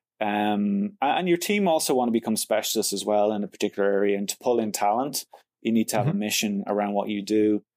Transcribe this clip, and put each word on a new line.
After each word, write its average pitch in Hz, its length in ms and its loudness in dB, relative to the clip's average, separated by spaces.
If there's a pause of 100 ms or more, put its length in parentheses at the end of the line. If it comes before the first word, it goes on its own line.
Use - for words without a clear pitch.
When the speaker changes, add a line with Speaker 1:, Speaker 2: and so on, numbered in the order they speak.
(200)
Speaker 1:
Um, 104 800 0
a-, 139 140 2
and 180 120 -2
your 170 100 2
team 202 280 0
also 160 280 2
wanna 123 180 2
become 113 240 0
specialists - 560 -2
as 98 120 -4
well 104 280 2
in 104 100 -2
a 98 60 -6
particular 101 420 -2
area. 101 280 2
And 98 100 -6
to - 140 -6
pull 123 180 2
in 110 120 -2
talent, 117 520 -2 (380)
you 113 100 0
need 110 160 2
to 113 80 -2
have 104 100 2
a 156 40 0
Speaker 2:
Mm-hmm. - 80 0
Speaker 1:
mission 104 480 -2
around 101 280 -2
what 101 160 -2
you 101 120 -4
do. 107 400 2 (140)